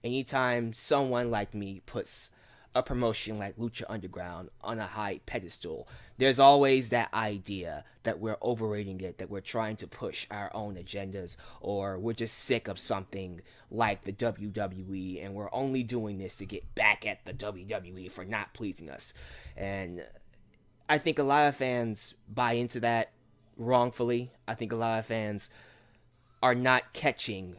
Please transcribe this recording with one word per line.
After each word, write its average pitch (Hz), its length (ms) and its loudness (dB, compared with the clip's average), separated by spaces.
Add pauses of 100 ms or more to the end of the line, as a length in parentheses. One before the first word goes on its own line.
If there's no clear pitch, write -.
anytime 123 680 0
someone 123 580 2
like 104 220 -2
me 98 320 -8
puts - 460 -6 (420)
a 127 100 2
promotion 113 560 -2
like 101 160 -8
Lucha 117 320 -6
Underground 90 640 -8 (120)
on 113 180 -6
a 107 60 -4
high 101 400 -6
pedestal, 87 600 -8 (300)
there's 131 220 6
always 135 500 10
that 117 240 2
idea 98 720 -2 (180)
that 98 160 0
we're 107 220 -4
overrating 104 580 -2
it, 90 180 -8
that 92 120 -10
we're 101 100 -6
trying 110 380 -2
to 87 100 -10
push - 420 -8
our 104 240 -6
own 104 220 -6
agendas, 95 600 -8 (240)
or 98 360 -2
we're 107 140 -2
just 113 260 -2
sick - 300 0
of 98 100 -6
something 95 600 -6 (320)
like 107 320 0
the 98 80 -6
W 104 380 -4
W 95 440 -6
E, 92 280 -6
and 98 120 -10
we're 101 200 -8
only 131 300 0
doing 110 340 -4
this 92 180 -8
to 98 100 -10
get - 300 -10
back 107 300 4
at 101 200 -6
the - 60 -10
W 104 340 -8
W 92 320 -8
E 90 120 -12
for 92 160 -12
not 104 280 -6
pleasing 92 360 -8
us. - 240 -10 (420)
And 95 500 -6 (840)
I 151 80 8
think 156 200 2
a 147 60 4
lot 143 240 8
of 139 80 2
fans 120 580 -2 (140)
buy 120 260 2
into 120 280 -2
that 117 320 2 (420)
wrongfully. 120 760 2 (180)
I 113 40 -2
think 113 200 -4
a 113 40 -2
lot 113 220 2
of 110 60 -6
fans 107 440 -4 (960)
are 123 120 6
not 127 360 4
catching 95 680 -2